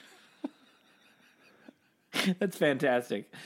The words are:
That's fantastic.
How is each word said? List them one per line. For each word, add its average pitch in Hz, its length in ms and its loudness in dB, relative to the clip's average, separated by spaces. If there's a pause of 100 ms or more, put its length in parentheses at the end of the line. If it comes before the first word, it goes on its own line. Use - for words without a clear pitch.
(2500)
That's 202 180 -2
fantastic. 123 720 0 (160)